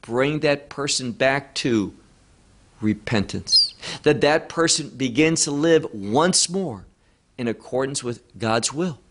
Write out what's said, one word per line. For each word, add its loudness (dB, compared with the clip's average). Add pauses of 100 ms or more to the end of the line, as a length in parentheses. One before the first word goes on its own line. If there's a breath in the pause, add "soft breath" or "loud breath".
bring 0
that 0
person -4
back 0
to 0 (840)
repentance, 0 (280 loud breath)
that 4
that 2
person 0
begins 2
to -4
live 4
once 2
more -6 (540)
in -4
accordance -4
with -6 (160)
God's 0
will. -4 (120)